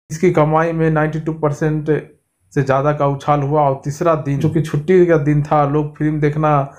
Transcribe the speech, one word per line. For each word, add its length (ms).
इसकी 220
कमाई 400
में 180
नाइंटी 300
टू 140
परसेंट 640
से 100
ज़्यादा 300
का 140
उछाल 360
हुआ 200
और 220
तीसरा 320
दिन, 220
जो 120
कि 120
छुट्टी 440
का 120
दिन 240
था, 240
लोग 300
फिल्म 240
देखना 400